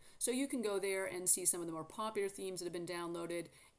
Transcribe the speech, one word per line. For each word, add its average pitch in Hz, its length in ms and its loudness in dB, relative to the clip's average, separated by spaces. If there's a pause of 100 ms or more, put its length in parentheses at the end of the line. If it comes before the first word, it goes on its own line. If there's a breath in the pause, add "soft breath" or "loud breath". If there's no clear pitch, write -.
(180 loud breath)
So - 140 2
you 262 160 2
can 269 160 0
go 202 160 4
there 190 260 2
and 180 240 0
see 185 160 6
some 175 160 4
of 170 60 -2
the 170 60 -4
more 160 100 -4
popular 214 440 -2
themes 190 320 -4
that 175 60 -6
have 175 80 -4
been 170 140 -4
downloaded, 170 580 -2 (340 loud breath)